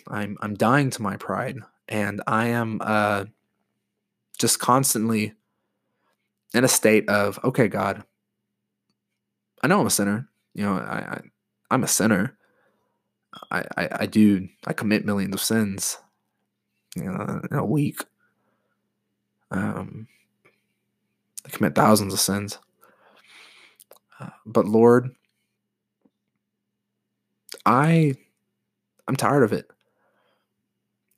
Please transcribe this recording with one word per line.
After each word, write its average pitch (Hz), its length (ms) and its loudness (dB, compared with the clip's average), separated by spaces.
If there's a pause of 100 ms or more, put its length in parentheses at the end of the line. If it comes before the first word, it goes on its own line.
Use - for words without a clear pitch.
I'm, 104 340 -8
I'm 104 140 -6
dying 127 360 2
to 113 120 -8
my 98 160 -4
pride, 113 400 -8 (280)
and 104 400 -4
I 110 200 0
am, 117 340 -2
uh, 104 460 0 (1120)
just - 200 0
constantly 113 760 0 (1200)
in 123 100 4
a 127 40 6
state 107 420 4
of, 101 340 0
"Okay, 123 240 2
God, 101 360 -4 (1600)
I 127 40 2
know 190 140 4
I'm 123 60 2
a - 40 -2
sinner. 104 400 -2 (240)
You 101 100 -6
know, 98 120 -2
I, 55 200 -6
I, - 240 -10 (500)
I'm 120 140 0
a - 40 -2
sinner. 104 500 0 (1120)
I, - 140 -4 (120)
I, 85 160 -4
I - 140 -4
do, 101 420 4 (180)
I - 60 -4
commit 107 320 -2
millions 98 300 -4
of - 80 -6
sins, 104 560 -2 (1000)
you - 80 -8
know, - 460 -8
in 143 80 -2
a - 80 -2
week." 143 360 -2 (1500)
Um, 104 580 -8 (1400)
I - 60 -20
commit - 240 -2
thousands 104 400 4
of - 60 -2
sins. 101 380 -4 (1600)
Uh, - 120 -16 (160)
but 110 180 2
Lord, 120 460 6 (2500)
I, 147 480 4 (920)
I'm 127 100 -4
tired 131 260 2
of 104 100 4
it. - 180 -4 (1500)